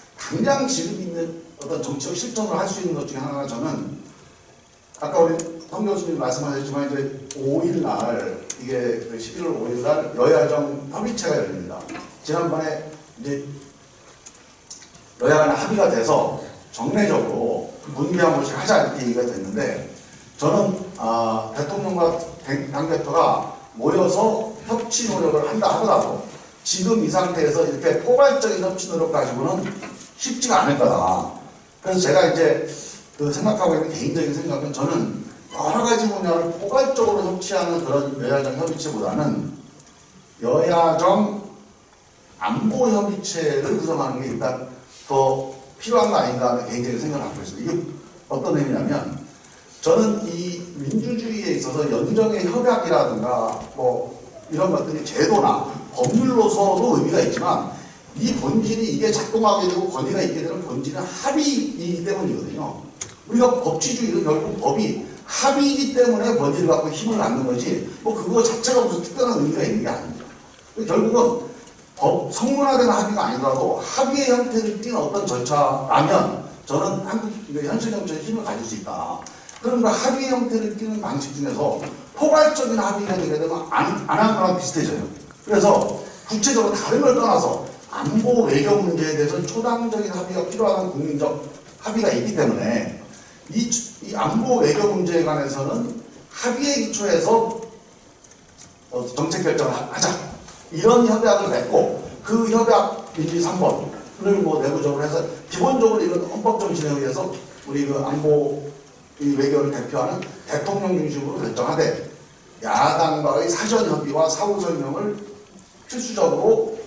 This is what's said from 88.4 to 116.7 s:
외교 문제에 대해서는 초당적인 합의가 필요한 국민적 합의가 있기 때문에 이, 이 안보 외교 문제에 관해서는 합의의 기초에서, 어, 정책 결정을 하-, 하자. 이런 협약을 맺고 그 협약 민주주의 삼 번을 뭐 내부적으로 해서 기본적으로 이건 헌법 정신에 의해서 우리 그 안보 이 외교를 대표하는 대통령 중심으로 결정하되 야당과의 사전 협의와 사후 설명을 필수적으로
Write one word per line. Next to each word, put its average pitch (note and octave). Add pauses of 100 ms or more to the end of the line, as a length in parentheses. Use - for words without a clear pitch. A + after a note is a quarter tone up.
외교 G3+
문제에 D#3
대해서는 D3+
초당적인 A3+
합의가 F3+
필요한 F#3+
국민적 D3 (320)
합의가 G#3+
있기 -
때문에 A#2 (520)
이, A#3+ (320)
이 -
안보 A#3+
외교 G#3
문제에 F3
관해서는 C#3 (300)
합의의 B3
기초에서, - (1300)
어, B2 (100)
정책 E3
결정을 -
하-, -
하자. - (400)
이런 A3+
협약을 G#3+
맺고 - (220)
그 A3
협약 A3
민주주의 E3
삼 F3+
번을 -
뭐 D#3
내부적으로 C#3+
해서 D#3 (280)
기본적으로 A3+
이건 F3
헌법 G#3+
정신에 E3
의해서 C#3 (340)
우리 C#3+
그 C#3
안보 D3 (560)
이 C#3+
외교를 C#3+
대표하는 C3 (260)
대통령 F#3+
중심으로 C#3
결정하되 C3 (540)
야당과의 D3+
사전 G#3+
협의와 D3
사후 G3+
설명을 E3 (680)
필수적으로 G#3+